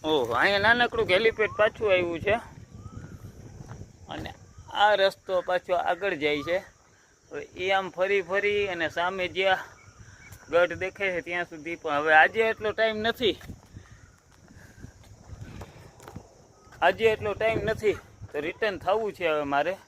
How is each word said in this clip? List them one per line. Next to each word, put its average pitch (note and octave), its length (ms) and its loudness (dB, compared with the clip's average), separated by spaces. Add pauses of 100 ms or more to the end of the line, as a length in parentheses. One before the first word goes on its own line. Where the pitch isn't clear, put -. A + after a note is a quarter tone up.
ઓહો, C#3 280 2
અહીંયા F3+ 260 4
નાનકડું A#3 520 2
હેલિપેડ G#3+ 480 2
પાછું G#3+ 340 2
આવ્યું F3 280 0
છે. G3+ 120 0 (1800)
અને D#3 260 -10 (380)
આ G#3 220 4
રસ્તો F#3+ 460 0
પાછો F3+ 340 -2
આગળ F3+ 400 0
જાય D3 280 0
છે. E3+ 160 -2 (760)
હવે C#3+ 100 -10 (140)
એ F#3 140 -4
આમ F#3+ 200 0
ફરી F#3+ 320 0
ફરી G3+ 440 0
અને E3+ 220 -2
સામે F3+ 400 -2
જે F#3 200 0
આ F#3+ 80 4 (920)
ગઢ F3 220 4
દેખાય F#3 400 -4
છે E3+ 80 -4
ત્યાં F3 240 -4
સુધી, E3 320 -10
પણ D#3 160 -4
હવે D3+ 220 4
આજે F#3 260 6
એટલો A3 320 0
ટાઈમ A3 240 0
નથી, A3 440 -2 (3500)
આજે F#3+ 220 2
એટલો G#3+ 300 2
ટાઈમ A3 240 0
નથી, G#3 340 0 (400)
તો D3 80 -4
રિટર્ન F#3 380 -4
થવું G3+ 340 -2
છે E3+ 160 -2
હવે D3+ 140 0
મારે. C#3+ 300 0 (160)